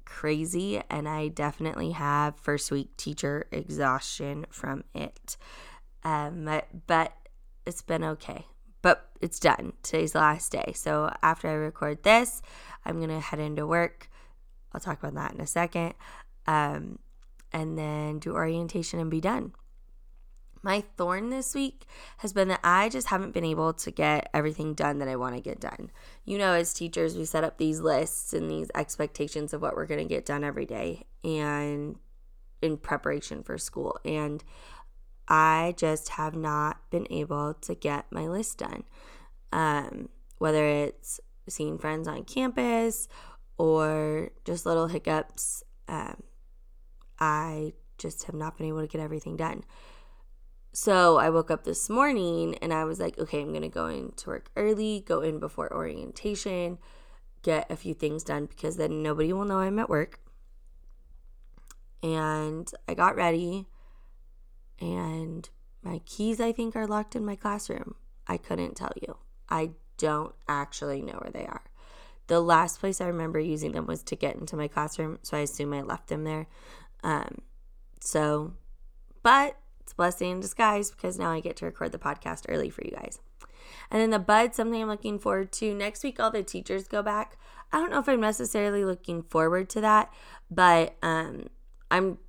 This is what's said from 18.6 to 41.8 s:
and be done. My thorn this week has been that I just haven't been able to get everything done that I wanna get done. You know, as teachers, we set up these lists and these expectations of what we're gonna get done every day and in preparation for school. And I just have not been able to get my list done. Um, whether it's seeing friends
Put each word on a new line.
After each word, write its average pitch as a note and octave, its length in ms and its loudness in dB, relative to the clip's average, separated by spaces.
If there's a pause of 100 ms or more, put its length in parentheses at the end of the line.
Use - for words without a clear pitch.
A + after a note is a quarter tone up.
and D#3+ 100 -2
be D#3+ 80 0
done. G3 320 0 (1120)
My G3+ 200 2 (120)
thorn F#3 360 0
this C4 240 -4
week C#4 320 -2 (300)
has G3 160 -6
been F#3+ 160 6
that F#3 140 0
I F#3 240 6
just B3 200 -2
haven't G3 260 0
been E3+ 100 0
able D#3+ 300 2
to - 160 -8
get D3+ 420 2
everything D3+ 440 0
done D3 240 0
that C3+ 80 -2
I C3 80 -2
wanna B2 260 -4
get - 180 -8
done. - 300 -10 (340)
You G3 140 -4
know, F#3+ 160 4
as E3+ 180 4
teachers, E3 460 -2
we D#3+ 80 -4
set D#3 180 0
up - 140 -2
these D#3 220 2
lists D#3+ 520 2
and D#3+ 160 -2
these D#3 280 -4
expectations D3+ 800 -4
of D#3 100 -6
what - 120 -2
we're D#3 120 -4
gonna D3+ 180 -2
get - 180 -2
done D3 200 -2
every C#3+ 240 -4
day E3 400 -6 (160)
and D3 720 -2 (680)
in D#3 160 0
preparation D3 640 -4
for - 160 -8
school. - 480 -6
And D3+ 380 -2 (840)
I D#3+ 500 6
just D#3 320 2
have D#3 260 -4
not D3+ 560 -2
been E3+ 180 0
able D3+ 460 -2
to - 180 -8
get C#3+ 380 -2
my D#3+ 160 -4
list G3 320 -4
done. - 240 -8 (680)
Um, D3+ 580 0 (280)
whether D#3 300 4
it's - 520 0 (300)
seeing D#3 300 -4
friends D#3 280 -4